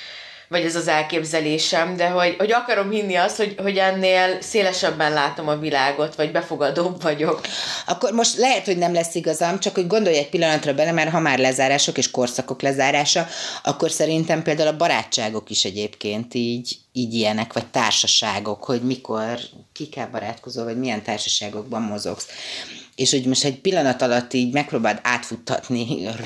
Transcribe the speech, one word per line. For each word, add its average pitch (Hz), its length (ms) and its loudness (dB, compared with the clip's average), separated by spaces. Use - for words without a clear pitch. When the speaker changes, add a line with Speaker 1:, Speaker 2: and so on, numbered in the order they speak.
Speaker 1:
vagy 170 160 0
ez 165 120 -2
az 170 120 0
elképzelésem, 160 1080 0
de 175 120 2
hogy, 180 300 2
hogy 208 140 2
akarom 226 380 0
hinni 208 240 0
azt, 190 220 2
hogy, 202 260 -2
hogy 196 160 0
ennél 185 640 4
szélesebben 170 720 2
látom 151 360 0
a 151 100 2
világot, 143 560 0
vagy 151 180 0
befogadóbb 165 680 0
vagyok. 147 380 0
Speaker 2:
Akkor 202 260 0
most 226 240 2
lehet, 240 280 4
hogy 185 140 2
nem 175 140 2
lesz 170 220 0
igazam, 170 460 0
csak 190 140 -2
hogy 185 120 2
gondolj 185 300 4
egy 143 120 2
pillanatra 156 460 2
bele, 156 180 2
mert 160 180 2
ha 165 100 2
már 143 180 4
lezárások 135 600 2
és 127 120 0
korszakok 127 520 -2
lezárása, 143 640 2
akkor 156 280 0
szerintem 160 520 2
például 156 260 2
a 156 80 0
barátságok 113 760 0
is 104 140 0
egyébként 107 720 -4
így, 120 420 -2
így 117 220 -4
ilyenek, 110 380 0
vagy 120 140 -4
társaságok, 104 960 0
hogy 120 180 -2
mikor 120 560 -4
kikkel 139 400 -10
barátkozol, 117 520 -8
vagy 117 140 -6
milyen 120 240 -4
társaságokban 107 800 -4
mozogsz. 104 440 -6
És 127 160 2
hogy 131 160 2
most 131 180 2
egy 135 160 -2
pillanat 147 420 2
alatt 120 300 2
így 123 200 0
megpróbáld 127 500 0
átfuttatni 120 1080 -2